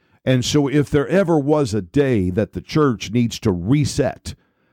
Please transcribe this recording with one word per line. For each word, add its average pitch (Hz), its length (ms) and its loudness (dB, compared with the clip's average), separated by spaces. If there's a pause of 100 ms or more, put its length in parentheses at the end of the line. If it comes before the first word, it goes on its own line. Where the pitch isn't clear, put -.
(260)
And 127 180 2
so 143 240 0
if 139 220 0
there 143 180 0
ever 156 320 2
was 143 340 0
a 107 80 -2
day 113 500 0
that 98 200 -2
the 90 80 -8
church 135 520 -2
needs 117 280 0
to 113 100 0
reset, 113 840 -2 (360)